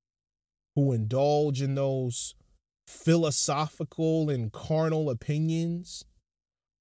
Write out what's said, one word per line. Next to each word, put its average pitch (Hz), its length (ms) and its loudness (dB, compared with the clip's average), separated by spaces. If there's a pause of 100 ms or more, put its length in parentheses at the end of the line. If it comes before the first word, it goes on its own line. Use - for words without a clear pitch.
(760)
who 139 160 2
indulge 135 680 2
in 135 140 -2
those 135 600 -2 (520)
philosophical 160 1400 0
and 120 220 -2
carnal 156 580 0
opinions, 160 960 -2 (760)